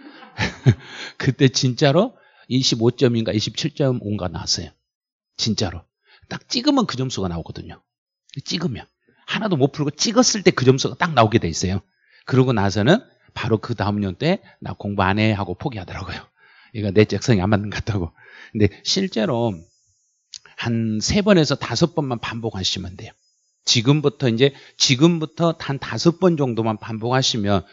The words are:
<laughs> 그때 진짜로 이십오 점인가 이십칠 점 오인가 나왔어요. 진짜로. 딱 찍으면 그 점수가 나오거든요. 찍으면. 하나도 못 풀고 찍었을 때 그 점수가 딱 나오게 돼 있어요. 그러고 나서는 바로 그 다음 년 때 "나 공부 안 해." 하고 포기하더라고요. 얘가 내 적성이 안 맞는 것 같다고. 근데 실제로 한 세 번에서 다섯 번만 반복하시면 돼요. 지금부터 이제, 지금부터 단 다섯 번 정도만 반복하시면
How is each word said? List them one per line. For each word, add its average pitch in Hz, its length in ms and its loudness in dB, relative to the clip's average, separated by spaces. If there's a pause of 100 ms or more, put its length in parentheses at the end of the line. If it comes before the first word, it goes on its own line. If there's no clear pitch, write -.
(340)
<laughs> - 840 -4
그때 135 300 2
진짜로 139 680 2 (320)
이십오 120 440 2
점인가 120 400 2
이십칠 110 420 -4
점 131 260 0
오인가 101 280 -6
나왔어요. 85 420 -6 (680)
진짜로. 92 460 -4 (460)
딱 - 200 -14
찍으면 269 380 2
그 - 100 -8
점수가 120 320 -4
나오거든요. 82 540 -10 (600)
찍으면. 151 420 -6 (400)
하나도 208 300 -2
못 135 160 2
풀고 147 180 -4
찍었을 220 520 0
때 180 80 6
그 - 140 -2
점수가 131 320 4
딱 175 160 -4
나오게 113 260 2
돼 87 100 0
있어요. 90 340 -4 (420)
그러고 127 300 2
나서는 104 460 2 (340)
바로 113 240 -2
그 - 160 -6
다음 104 260 -2
년 95 160 -4
때 170 240 -2 (200)
"나 - 120 -10
공부 101 300 -4
안 95 160 2
해." 110 140 4
하고 95 220 -4
포기하더라고요. - 640 -10 (580)
얘가 104 160 -4
내 107 140 6
적성이 101 380 2
안 98 80 0
맞는 104 180 0
것 - 160 -8
같다고. 95 280 -4 (400)
근데 107 160 4 (140)
실제로 175 720 0 (1080)
한 113 380 -2
세 202 220 0
번에서 165 340 4
다섯 - 400 -2
번만 131 240 -4
반복하시면 95 760 -6
돼요. - 140 -16 (540)
지금부터 139 640 2
이제, 120 260 2 (220)
지금부터 160 800 2
단 139 240 -6
다섯 165 400 0
번 180 160 4
정도만 113 420 -2
반복하시면 110 960 0